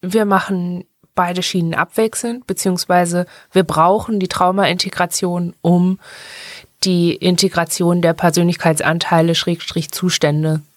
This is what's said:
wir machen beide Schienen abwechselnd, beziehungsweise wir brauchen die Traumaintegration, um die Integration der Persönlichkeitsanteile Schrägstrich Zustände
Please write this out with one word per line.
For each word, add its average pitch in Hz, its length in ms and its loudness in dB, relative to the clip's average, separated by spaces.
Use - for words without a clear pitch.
wir 208 240 0
machen 185 600 -2
beide 180 280 -2
Schienen 165 320 -2
abwechselnd, 226 720 -4
beziehungsweise 180 800 0
wir 185 120 4
brauchen 180 540 2
die 185 100 -2
Traumaintegration, 180 1300 -2
um 180 380 2
die 175 300 2
Integration 175 880 0
der 170 100 4
Persönlichkeitsanteile 165 1200 2
Schrägstrich 170 580 -4
Zustände 156 680 0